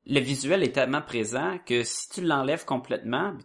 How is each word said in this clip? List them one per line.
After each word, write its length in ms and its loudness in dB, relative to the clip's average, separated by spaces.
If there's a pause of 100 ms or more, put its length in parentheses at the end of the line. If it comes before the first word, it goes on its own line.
le 120 4
visuel 460 2
est 100 2
tellement 280 2
présent 640 -2
que 200 2
si 240 -6
tu 140 -8
l'enlèves 420 0
complètement, 640 -2
ben, 140 -10